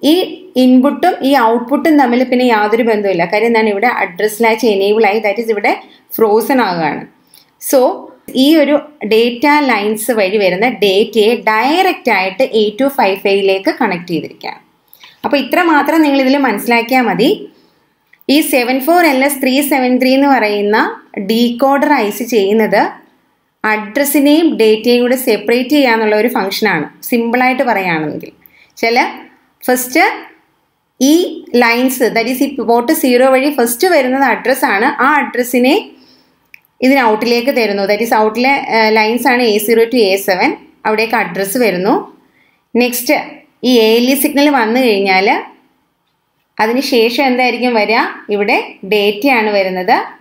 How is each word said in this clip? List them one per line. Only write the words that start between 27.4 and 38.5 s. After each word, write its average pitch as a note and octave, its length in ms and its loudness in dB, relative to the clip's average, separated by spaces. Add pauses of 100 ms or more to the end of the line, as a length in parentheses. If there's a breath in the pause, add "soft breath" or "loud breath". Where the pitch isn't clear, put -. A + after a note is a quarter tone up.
പറയുകയാണെങ്കിൽ. D#3+ 600 -4 (500 soft breath)
ചില A#3 160 0 (680)
ഫസ്റ്റ് B3+ 360 0 (1080)
ഈ - 20 4 (500)
lines, B3 520 0
that A3+ 180 -2
is B3+ 120 -4
ഈ - 20 -4 (240)
port A#3+ 300 2
zero B3+ 340 2
വഴി C4 140 2 (100)
ഫസ്റ്റ് A#3+ 360 0
വരുന്നത് C4+ 380 0
അഡ്രസ്സാണ്. A#3 560 0 (160)
ആ - 20 2 (140)
അഡ്രസ്സിനെ B3 520 0 (1120 soft breath)
ഇതിന് C4+ 160 4 (100)
ഔട്ടിലേക്ക് A#3 480 0
തരുന്നു, G3+ 320 -2
that G#3 140 0
is A3+ 80 -2 (120)
ഔട്ടിലെ, A#3 280 0 (240)